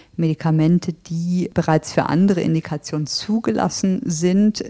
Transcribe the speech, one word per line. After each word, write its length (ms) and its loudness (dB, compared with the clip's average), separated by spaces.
Medikamente, 760 2
die 580 -4
bereits 420 0
für 140 2
andere 340 2
Indikationen 640 -2
zugelassen 960 -2
sind, 680 0